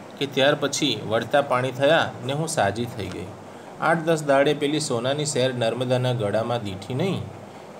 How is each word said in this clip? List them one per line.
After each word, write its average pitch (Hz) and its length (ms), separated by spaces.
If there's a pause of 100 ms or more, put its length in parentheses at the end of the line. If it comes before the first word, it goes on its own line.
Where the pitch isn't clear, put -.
(180)
કે 139 80
ત્યાર 139 280
પછી 143 520
વળતા 117 360
પાણી 127 280
થયા 135 420 (120)
ને 127 80
હું 151 160
સાજી 104 360
થઈ 110 220
ગઈ. 90 200 (540)
આઠ 165 180
દસ 160 260
દાડે 143 300
પેલી 147 260
સોનાની 135 460
શેર 131 280
નર્મદાના 123 580
ગળામાં 113 520
દીઠી 98 300
નહીં 143 280 (580)